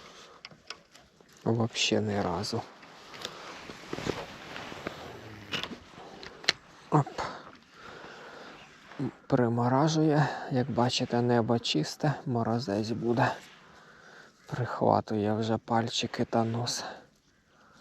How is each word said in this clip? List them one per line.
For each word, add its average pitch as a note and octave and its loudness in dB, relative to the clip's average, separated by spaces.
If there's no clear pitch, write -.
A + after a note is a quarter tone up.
Вообще A2+ 2
ні G2+ 0
разу. G2 -2
Оп. D3 6
Приморажує. C#3 4
Як B2 2
бачите, A#2+ 2
небо A#2+ 4
чисте, D3+ 0
морозець A#2 0
буде. A2+ 2
Прихватує G#2+ 2
вже A2 2
пальчики A#2 0
та A#2 2
нос. A2+ -2